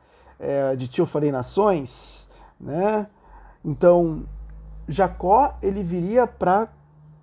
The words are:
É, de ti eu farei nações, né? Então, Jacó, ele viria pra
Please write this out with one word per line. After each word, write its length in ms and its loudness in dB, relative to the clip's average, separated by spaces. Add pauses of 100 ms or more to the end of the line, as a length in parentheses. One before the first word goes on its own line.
(400)
É, 360 -2
de 120 -6
ti 120 -4
eu 80 2
farei 240 0
nações, 960 -4 (320)
né? 480 -2 (560)
Então, 640 4 (640)
Jacó, 720 2
ele 220 -2
viria 440 2
pra 400 2 (560)